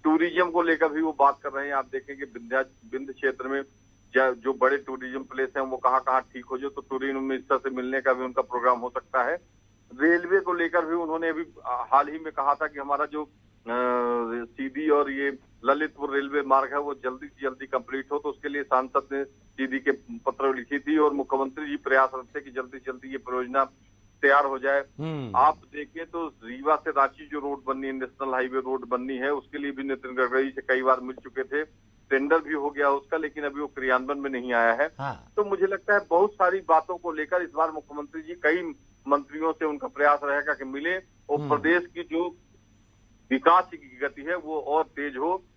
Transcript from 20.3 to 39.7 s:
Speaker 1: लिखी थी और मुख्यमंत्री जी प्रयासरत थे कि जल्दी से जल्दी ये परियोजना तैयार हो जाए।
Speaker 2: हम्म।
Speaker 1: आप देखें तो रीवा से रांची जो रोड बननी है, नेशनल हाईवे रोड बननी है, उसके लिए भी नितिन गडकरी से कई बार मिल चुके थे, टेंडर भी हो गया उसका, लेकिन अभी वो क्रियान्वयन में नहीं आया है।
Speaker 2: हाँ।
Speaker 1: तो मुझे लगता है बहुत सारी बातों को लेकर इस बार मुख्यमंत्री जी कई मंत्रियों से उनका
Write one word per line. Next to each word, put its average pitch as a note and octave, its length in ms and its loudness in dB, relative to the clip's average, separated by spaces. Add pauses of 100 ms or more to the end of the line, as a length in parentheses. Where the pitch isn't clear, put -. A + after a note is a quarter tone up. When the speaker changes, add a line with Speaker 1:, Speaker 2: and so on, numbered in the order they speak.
Speaker 1:
लिखी B2+ 240 -6
थी D3+ 200 0
और D3+ 140 4
मुख्यमंत्री C3+ 540 -4
जी C#3+ 100 -6
प्रयासरत C3 600 0
थे D3 40 -6
कि C#3 100 -18
जल्दी B2+ 280 -10
से C3 140 -10
जल्दी C3 180 -12
ये C3+ 80 -8
परियोजना B2+ 520 0 (520)
तैयार C#3+ 240 8
हो C3+ 120 -2
जाए। C#3 260 0 (160)
Speaker 2:
हम्म। D3 360 -6
Speaker 1:
आप D3+ 200 6
देखें D3 500 -12
तो E3 200 -6
रीवा C3+ 500 -2
से D#3 140 -4
रांची C#3 360 0
जो D3 120 -8
रोड C#3 260 -6
बननी C3+ 220 -4
है, C3+ 60 -4
नेशनल C3 420 -6
हाईवे C3 260 -2
रोड C3 280 -4
बननी B2+ 280 -4
है, C3+ 160 0
उसके C#3+ 260 -6
लिए C#3+ 120 -4
भी C3+ 120 -8
नितिन C3 320 -6
गडकरी C3 360 2
से C3 100 -8
कई C3 220 0
बार A2 180 4
मिल B2+ 160 -10
चुके C3 280 -8
थे, D3 200 -4 (460)
टेंडर C#3+ 280 4
भी D#3 160 -2
हो C#3+ 160 -2
गया C#3+ 200 2
उसका, C#3+ 260 -2
लेकिन D3+ 280 -4
अभी C#3+ 160 -4
वो D3 60 -4
क्रियान्वयन C3 520 0
में C#3 120 -4
नहीं B2 220 -4
आया A#2 200 6
है। C#3+ 260 0
Speaker 2:
हाँ। C3+ 380 -10
Speaker 1:
तो G#3 80 2
मुझे G3 220 0
लगता G3 280 0
है G3+ 60 6 (100)
बहुत F#3+ 220 4
सारी F#3 280 2
बातों E3 360 2
को F3 160 -6
लेकर D#3 300 -2
इस E3 120 -8
बार D#3+ 160 2
मुख्यमंत्री D3 520 -12
जी E3 120 -12
कई E3 400 0 (340)
मंत्रियों D3 440 0
से D#3+ 120 -4
उनका C#3+ 240 -4